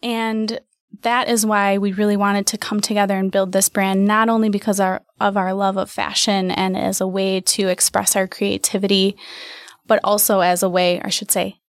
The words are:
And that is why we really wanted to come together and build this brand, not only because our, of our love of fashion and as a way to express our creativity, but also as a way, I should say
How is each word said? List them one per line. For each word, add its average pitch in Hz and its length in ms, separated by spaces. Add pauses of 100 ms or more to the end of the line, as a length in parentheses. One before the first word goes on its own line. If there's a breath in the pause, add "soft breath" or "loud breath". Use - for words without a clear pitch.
And 226 580 (420)
that 240 260
is 226 160
why 202 320
we 196 160
really 208 240
wanted 202 300
to - 100
come 208 240
together 202 360
and 190 160
build 190 200
this 190 160
brand, 190 380
not 220 220
only 220 200
because 202 320
our, 185 220 (180)
of 202 160
our 185 160
love 196 240
of 185 140
fashion - 640
and 190 240
as 190 240
a 190 60
way 190 340
to 196 280
express - 480
our 190 120
creativity, 196 880 (720 loud breath)
but 220 160
also 208 360
as 180 220
a 190 60
way, 180 340
I 202 60
should - 240
say 190 240 (140)